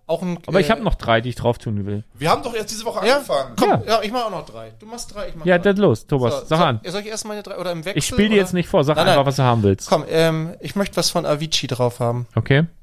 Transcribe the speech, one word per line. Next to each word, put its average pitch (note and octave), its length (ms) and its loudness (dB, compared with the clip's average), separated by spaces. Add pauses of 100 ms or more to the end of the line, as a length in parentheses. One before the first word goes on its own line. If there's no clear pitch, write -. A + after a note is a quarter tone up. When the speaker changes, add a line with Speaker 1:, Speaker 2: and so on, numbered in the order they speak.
Speaker 1:
Auch E3 160 -2
ein, F3 240 -4
Speaker 2:
Aber E3+ 140 2
ich D3 80 0
Speaker 1:
äh, - 20 4
Speaker 2:
hab A3+ 140 0
noch F3 100 0
drei, A2+ 260 2
die B2 100 -4
ich A#2 40 -6
drauf A#2+ 240 0
tun G2+ 260 -6
will. G#2 200 -6 (100)
Speaker 3:
Wir C#3+ 160 -2
haben A#3 140 0
doch A#3 100 -8
erst G#3+ 160 -6
diese A3 140 -10
Woche G#3 200 -4
Speaker 1:
Ja? B3+ 120 4
Speaker 3:
angefangen. D3 420 -2
Speaker 1:
Komm, G#4 120 4
Speaker 2:
Ja. A2 180 2
Speaker 1:
ja, G#3+ 140 2
ich G#3+ 100 -6
mach B3 140 -4
auch G#3+ 40 -8
noch D#3+ 160 -10
drei. A2+ 320 -16
Du G#3 80 -20
machst A3+ 260 -14
drei, G3+ 180 -10
ich - 40 -12
mach D#3+ 100 -10
Speaker 2:
Ja, F3 140 4
Speaker 1:
drei. G3 140 4
Speaker 2:
dann F#3+ 60 0
los, E3 280 4
Thomas. B2+ 260 2 (100)
Speaker 1:
So, - 40 -14
Speaker 2:
Sag D#3 140 2
Speaker 1:
so, F3 40 4
Speaker 2:
an. A#2+ 220 0
Speaker 1:
soll F#3 140 -6
ich G#3+ 80 -10
erstmal G#3+ 260 -8
eine G#3 80 -10
drei F#3+ 160 -12
oder F3+ 140 -4
im E3 120 -8
Wechsel, F#3+ 140 -4
Speaker 2:
Ich - 80 0
spiel G#3+ 220 2
dir A3 60 2
Speaker 1:
oder? - 20 6
Speaker 2:
jetzt F3+ 180 2
nicht F3 140 0
vor. D#3+ 160 4
Sag D3 120 2
Speaker 1:
Nein, E3 100 2
nein. F3+ 120 4
Speaker 2:
einfach, C3+ 80 4
was C3+ 100 2
du C#3 60 2
haben A#2 220 4
willst. G2 240 2
Speaker 1:
Komm, D#3 200 2
ähm, D#3+ 520 0
ich D#3 160 -8
möchte G3 200 -2
was E3+ 140 0
von D#3+ 160 -2
Avicii D3+ 400 0
drauf B2 320 0
haben. A#2+ 380 -2
Speaker 2:
Okay. C#3 300 4 (160)